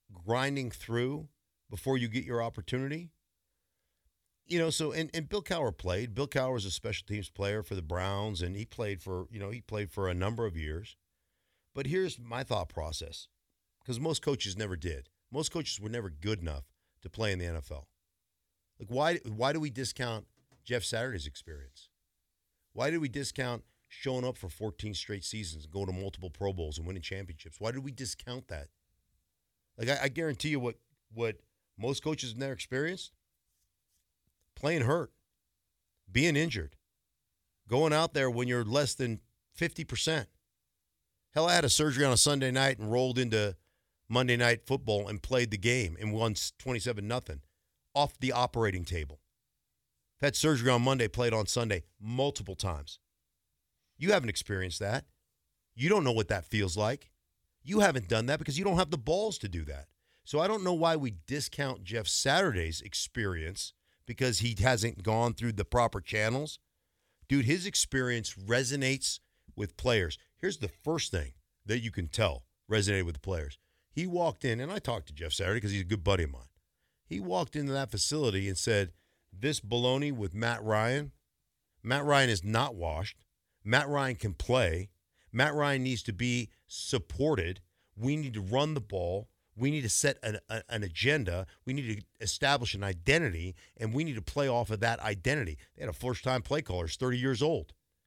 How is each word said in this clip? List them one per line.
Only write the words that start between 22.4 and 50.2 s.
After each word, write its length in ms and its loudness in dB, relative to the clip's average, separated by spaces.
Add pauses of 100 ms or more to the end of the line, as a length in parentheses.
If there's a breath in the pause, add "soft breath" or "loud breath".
Why 160 0
do 100 0
we 80 -2
discount 560 -4 (240)
showing 360 -2
up 120 -2
for 140 -10
fourteen 420 -6
straight 320 -8
seasons, 420 -8
going 200 -4
to 60 -4
multiple 360 -6
Pro 240 -4
Bowls 240 -4
and 100 -6
winning 140 -6
championships? 580 -12
Why 140 -4
do 80 -6
we 100 -8
discount 580 -10
that? 200 -10 (1080)
Like, 100 -4
I, 160 0
I 40 2
guarantee 420 -2
you 100 0
what, 160 -4 (380)
what 260 -2 (380)
most 240 -2
coaches 280 -4
have 80 -10
never 140 -4
experienced, 600 -6 (1400)
playing 280 2
hurt, 280 2 (1000)
being 260 4
injured, 400 -2 (920)
going 280 4
out 180 4
there 180 2
when 160 0
you're 180 2
less 300 2
than 260 -2 (340)
fifty 300 -4
percent. 440 -2 (1080)
Hell, 140 4
I 60 6
had 100 6
a 60 6
surgery 340 4
on 80 6
a 60 6
Sunday 320 4
night 280 4
and 140 -2
rolled 260 2
into 380 2 (500)
Monday 300 4
Night 300 4
Football 420 2
and 140 -6
played 280 2
the 60 -2
game 420 2
and 140 -2
won 200 2
s-, 260 -4
twenty-seven 500 -4
nothing 320 -6 (540)
off 240 2
the 140 0
operating 520 2
table. 360 -6 (1000)